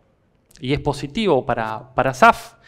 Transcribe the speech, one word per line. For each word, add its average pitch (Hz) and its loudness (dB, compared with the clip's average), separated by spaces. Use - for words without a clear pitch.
y 135 -4
es 139 -2
positivo 143 -2
para, 110 -6
para 127 -2
saf, - 4